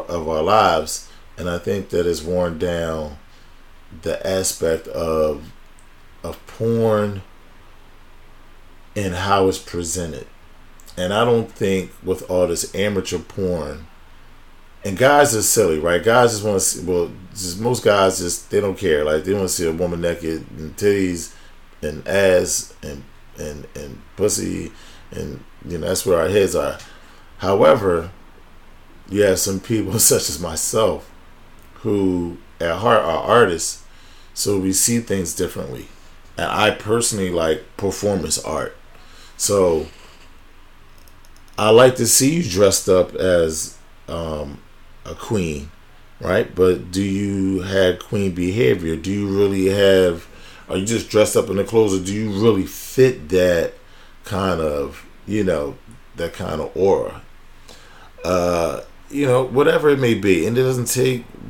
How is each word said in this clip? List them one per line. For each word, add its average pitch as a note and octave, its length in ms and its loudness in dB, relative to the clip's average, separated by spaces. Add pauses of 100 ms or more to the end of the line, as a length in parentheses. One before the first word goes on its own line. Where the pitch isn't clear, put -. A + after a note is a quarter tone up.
(100)
of E2 180 -4
our D#2+ 140 0
lives. F2 640 2 (300)
And F2 100 -6
I F2 100 -4
think G2+ 320 -6
that F2 160 0
it's D#2 160 -2
worn F2 360 -2
down D#2+ 600 -4 (840)
the E2 240 -6
aspect E2+ 640 -2
of, D#2 640 -2 (720)
of - 240 -14
porn A2 760 0 (1700)
and G2 200 -4
how F#2+ 340 2
it's F#2 100 -2
presented. E2 680 -8 (680)
And F2+ 160 -2
I A2+ 120 2
don't A#2 260 2
think F#2+ 400 -2 (120)
with F#2 280 -4
all F2+ 160 2
this - 280 -6
amateur F#2+ 440 -2
porn, D#2+ 680 -6 (1000)
and G2 120 -6
guys C#3 380 6
are G#2 80 0
silly, E2+ 360 2
right? E2+ 240 2
Guys A#2+ 280 6
just G#2 140 -6
wanna G2+ 160 0
see, - 240 -4
well, F2 260 0 (220)
just, F#2 280 -10
most A#2 240 -2
guys G2 340 4
just, F2 320 -6
they G2+ 100 2
don't G2 180 -4
care. D2+ 260 2
Like, D#2 200 0
they F#2+ 100 0
wanna F#2+ 140 -2
see E2+ 200 -2
a D#2+ 40 -2
woman F2 280 -4
naked D#2+ 460 -4 (100)
and D2+ 200 -12
titties, F#2+ 580 0 (480)
and D2+ 240 -8
ass F#2+ 760 2
and, C#2+ 220 -12 (340)
and, D2 360 -12
and C#2+ 260 -14 (160)
pussy, F2+ 560 -4 (380)
and, D#2 320 -12 (220)
you E2+ 140 -8
know, E2 100 -6
that's F#2+ 180 -2
where E2+ 140 4
our E2 80 2
heads F#2+ 260 2
are. C#2 240 -2 (600)
However, F#2+ 720 2 (960)
you G2 140 0
have F#2+ 160 4
some F#2+ 220 -4
people G#2+ 380 -2
<laughs> - 0 -
such - 300 2
as D#2 120 -8
myself E2+ 720 -2 (640)
who F#2 640 -2 (220)
at E2+ 180 -2
heart A2 240 4
are D#2 200 -2
artists, G2 600 2 (520)
so G2+ 240 -2
we F#2+ 140 0
see A#2 280 0
things G2 340 -4
differently. C#2+ 540 -8 (480)
And E2 140 -4
I G#2 200 2
personally G#2+ 600 -2
like E2 340 0 (120)
performance F#2+ 640 -2
art. D2 340 -6 (600)
So F2 500 2 (1700)
I G#2+ 120 4
like B2+ 260 8
to A#2 100 0
see C#3 300 2
you F3 60 0
dressed G2 460 2
up F#2 260 4
as, E2+ 640 0 (320)
um, D#2 540 -8 (420)
a D#2 100 -14
queen, D#2+ 560 -4 (500)
right? F#2+ 340 -2
But F2+ 360 2
do F#2+ 120 -2
you G2 600 -2
have F#2 360 2
queen G2 360 -4
behavior? F2+ 600 0
Do E2+ 140 -8
you G2+ 180 -2
really G2 380 2
have, F#2+ 600 4 (420)
are E2 80 -4
you F#2+ 100 -4
just A2+ 240 -4
dressed G#2 260 4
up - 120 2
in F#2+ 80 -4
the G2 80 -2
clothes, G#2 340 2
or F2+ 60 -6
do G2 100 -6
you G#2+ 160 -4
really G2 360 2
fit B2 640 0
that F2+ 440 2 (500)
kind F#2 360 -2
of, D2 440 -4 (220)
you G#2 160 -2
know, D2 340 -2 (400)
that E2 180 -6
kind E2+ 260 -6
of - 160 -8
aura? D#2+ 460 0 (1000)
Uh, F2 580 0 (280)
you C#3+ 160 -2
know, B2+ 180 4
whatever D3 460 4
it C#3 80 4
may A#2 160 2
be. F#2+ 320 2
And A#2 100 0
it C3 60 2
doesn't B2+ 240 0
take B2+ 380 0 (260)